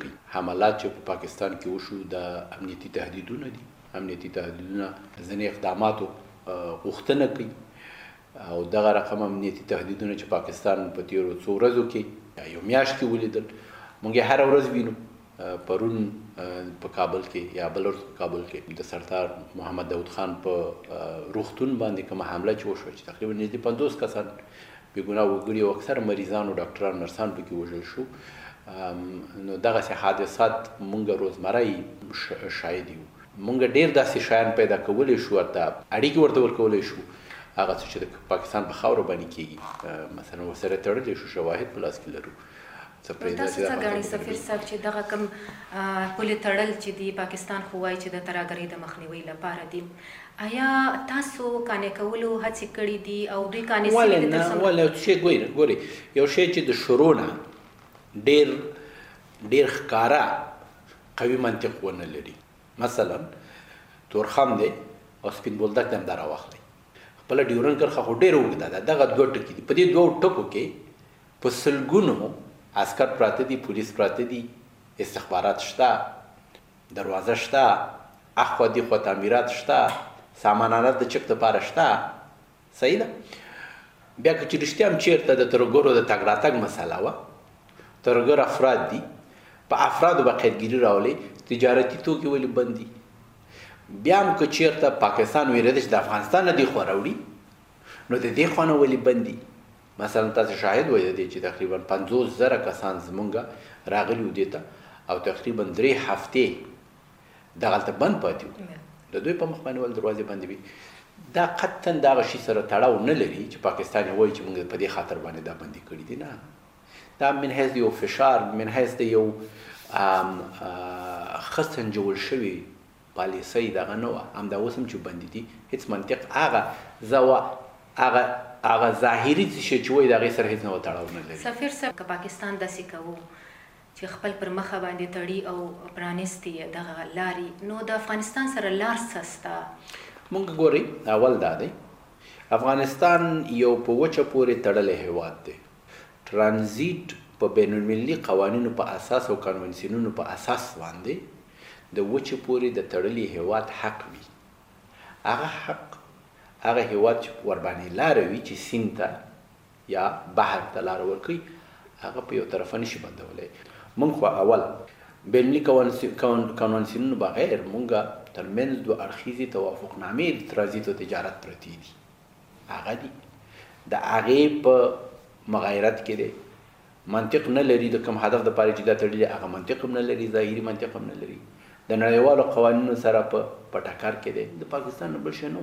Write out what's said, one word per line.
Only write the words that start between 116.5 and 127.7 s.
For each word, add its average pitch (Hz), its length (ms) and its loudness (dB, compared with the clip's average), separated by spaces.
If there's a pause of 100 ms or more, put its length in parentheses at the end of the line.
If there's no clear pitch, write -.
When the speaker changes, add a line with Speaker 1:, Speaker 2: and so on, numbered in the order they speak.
Speaker 1:
دا 139 120 4 (100)
من 135 160 -2
حیث 131 160 2
د 127 120 -2
یو 107 60 4 (120)
فشار، 131 360 4 (220)
من 110 160 -2
حیث 120 240 2
د - 0 -
یو، 110 260 4 (640)
ام، 95 500 2 (200)
اه، 90 800 -10 (100)
ښه 156 140 0 (120)
سنجول 101 420 -2 (120)
شوي 107 260 -2 (600)
پالیسۍ 95 600 -2
دغه 95 200 -4
نه 117 180 -4
وه. - 100 -8 (120)
همدا 101 220 -6
اوس 120 200 -4
هم 127 100 -4
چې - 100 -10 (100)
بندي 87 260 -12
دي، 113 120 -10 (260)
هیڅ - 180 -8
منطق 101 300 -2 (180)
هغه 123 240 4 (500)
زه 135 160 6
وا-، 127 180 6 (540)